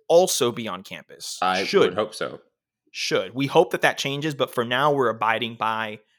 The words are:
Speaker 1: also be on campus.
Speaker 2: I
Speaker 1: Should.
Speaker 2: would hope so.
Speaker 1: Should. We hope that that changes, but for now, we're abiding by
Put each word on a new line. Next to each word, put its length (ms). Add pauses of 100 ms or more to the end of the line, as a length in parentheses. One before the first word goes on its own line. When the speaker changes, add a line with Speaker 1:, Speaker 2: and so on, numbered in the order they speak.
Speaker 1:
also 440
be 160
on 160
campus. 580
Speaker 2:
I 240
Speaker 1:
Should. 160
Speaker 2:
would 120
hope 220
so. 240 (520)
Speaker 1:
Should. 440
We 120
hope 240
that 100
that 160
changes, 360
but 200
for 120
now, 260
we're 180
abiding 460
by 440 (200)